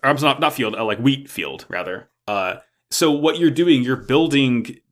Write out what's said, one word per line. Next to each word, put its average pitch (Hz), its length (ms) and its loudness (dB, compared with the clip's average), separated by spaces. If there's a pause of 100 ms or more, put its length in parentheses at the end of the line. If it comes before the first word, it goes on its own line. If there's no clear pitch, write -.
Or, 135 60 2
I'm 147 80 4
not, 139 220 0
not 151 140 0
field, 107 220 -4
uh, 113 100 -4
like, 104 140 -4
wheat 139 300 0
field, 78 400 -10
rather. 90 400 -8 (180)
Uh, 95 280 -4 (360)
so 160 200 2
what 151 280 0
you're 165 120 4
doing, 143 320 4
you're 127 140 0
building 131 800 0 (140)